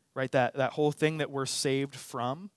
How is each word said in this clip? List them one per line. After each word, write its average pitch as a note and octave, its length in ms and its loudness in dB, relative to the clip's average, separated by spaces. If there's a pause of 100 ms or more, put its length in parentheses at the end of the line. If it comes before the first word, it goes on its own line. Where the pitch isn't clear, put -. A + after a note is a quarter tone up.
(160)
right? C3 160 -2
That, B2+ 240 4
that C3 160 2
whole D3 200 2
thing D#3 280 0
that C#3+ 100 -2
we're C#3 160 -4
saved C3+ 480 0
from C3+ 640 -6